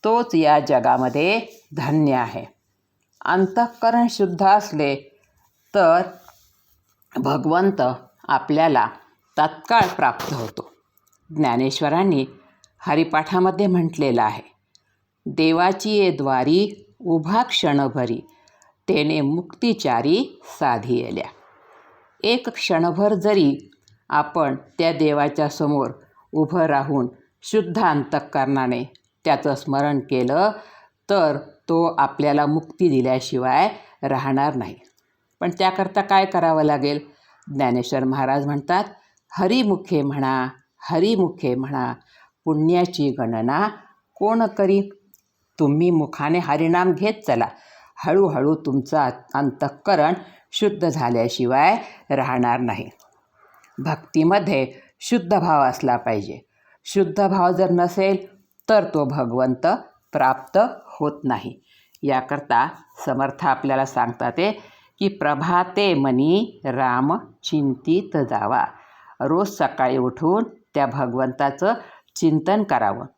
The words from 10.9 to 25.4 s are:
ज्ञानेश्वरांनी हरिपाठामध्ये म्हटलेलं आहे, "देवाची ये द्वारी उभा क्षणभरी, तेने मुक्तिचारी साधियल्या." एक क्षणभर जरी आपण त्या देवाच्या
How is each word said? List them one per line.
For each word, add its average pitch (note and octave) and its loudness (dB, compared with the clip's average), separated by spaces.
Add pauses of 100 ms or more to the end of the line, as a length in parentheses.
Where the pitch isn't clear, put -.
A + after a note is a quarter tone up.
ज्ञानेश्वरांनी C#3+ 0 (520)
हरिपाठामध्ये E3 0
म्हटलेलं D#3+ 0
आहे, G#2+ -2 (840)
"देवाची E3+ 0
ये G3+ 4
द्वारी C#3+ 0
उभा F3 0
क्षणभरी, C#3 -2 (680)
तेने D3+ 0
मुक्तिचारी D#3 0 (200)
साधियल्या." A#2+ -2 (920)
एक A#3+ -2
क्षणभर F3 0
जरी F3+ 2 (360)
आपण D3 0 (220)
त्या E3 2
देवाच्या D3 0